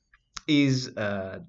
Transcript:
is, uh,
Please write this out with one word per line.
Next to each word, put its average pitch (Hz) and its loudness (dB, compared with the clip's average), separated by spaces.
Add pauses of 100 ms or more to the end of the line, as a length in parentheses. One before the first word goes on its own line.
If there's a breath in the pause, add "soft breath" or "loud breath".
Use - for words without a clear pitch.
(460)
is, 139 2
uh, 98 -4